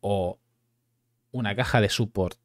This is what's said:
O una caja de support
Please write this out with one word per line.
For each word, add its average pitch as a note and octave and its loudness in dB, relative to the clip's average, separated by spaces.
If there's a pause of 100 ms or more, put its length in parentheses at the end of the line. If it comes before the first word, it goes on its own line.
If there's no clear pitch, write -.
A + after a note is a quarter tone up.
O F#2+ -2 (920)
una A2 -4
caja A#2+ 2
de G#2 4
support G2 -2